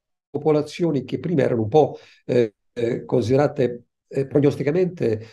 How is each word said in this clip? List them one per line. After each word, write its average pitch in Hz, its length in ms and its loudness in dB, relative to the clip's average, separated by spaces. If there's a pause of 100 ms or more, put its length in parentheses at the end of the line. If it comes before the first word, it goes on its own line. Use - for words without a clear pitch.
(320)
popolazioni 151 720 -2
che - 160 -6
prima 165 240 0
erano 120 180 0
un 107 80 -2
po', 143 300 4 (260)
eh, 120 300 0 (180)
eh, 117 320 -4
considerate, 135 760 0 (240)
eh, 135 180 -4
prognosticamente, 139 1080 0